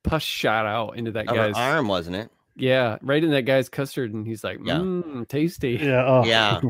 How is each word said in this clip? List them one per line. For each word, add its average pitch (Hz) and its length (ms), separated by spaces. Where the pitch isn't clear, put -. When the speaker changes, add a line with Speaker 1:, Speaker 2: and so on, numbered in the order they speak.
Speaker 1:
pus 156 180
shot 110 440
out 107 320
into 113 140
that 107 160
Speaker 2:
Of 117 80
her 110 120
Speaker 1:
guy's 104 60
Speaker 2:
arm, 131 340
wasn't 87 280
it? 113 140
Speaker 1:
Yeah, 127 460
right 143 220
in 160 60
that 139 160
guy's 131 220
custard, 135 460
and 107 120
he's 110 180
like, 95 180
Speaker 2:
Yeah. 120 220
Speaker 1:
"Mm, 165 440
tasty." 147 520
Speaker 3:
Yeah, 131 260
oh. 127 180
Speaker 2:
Yeah, 110 460